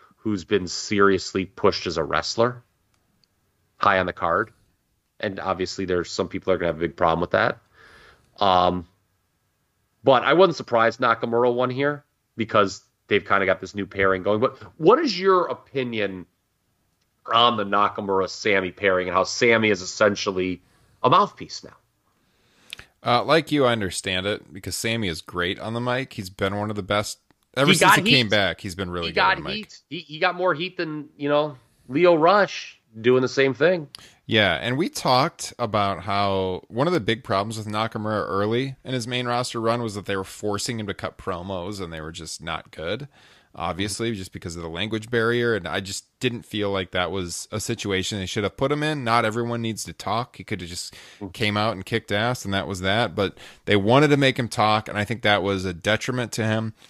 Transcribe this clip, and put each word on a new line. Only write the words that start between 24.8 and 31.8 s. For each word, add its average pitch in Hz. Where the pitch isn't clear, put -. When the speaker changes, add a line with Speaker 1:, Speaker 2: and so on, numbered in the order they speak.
Speaker 2:
is 82
great 90
on 107
the 117
mic. 123
He's 95
been 98
one 107
of 107
the 104
best 104
ever 143
Speaker 1:
He 185
Speaker 2:
since 185
Speaker 1:
got 185
Speaker 2:
he 226
came 131
Speaker 1:
heat. -
Speaker 2:
back. 98
He's 92
been 92
really 87
Speaker 1:
He 170
Speaker 2:
good 196
on 185
Speaker 1:
got 190
Speaker 2:
the 165
mic. 170
Speaker 1:
heat. 214
He, 160
he 156
got 175
more 175
heat 180
than, 151
you 143
know, 147